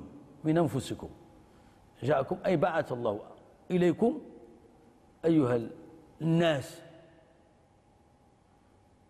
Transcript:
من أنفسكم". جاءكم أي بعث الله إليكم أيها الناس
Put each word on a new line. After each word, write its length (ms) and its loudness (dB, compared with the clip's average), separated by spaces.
من 140 2
أنفسكم". 500 -2
جاءكم 340 0
أي 100 2
بعث 360 0
الله 280 -2
إليكم 500 2
أيها 360 4
الناس 580 0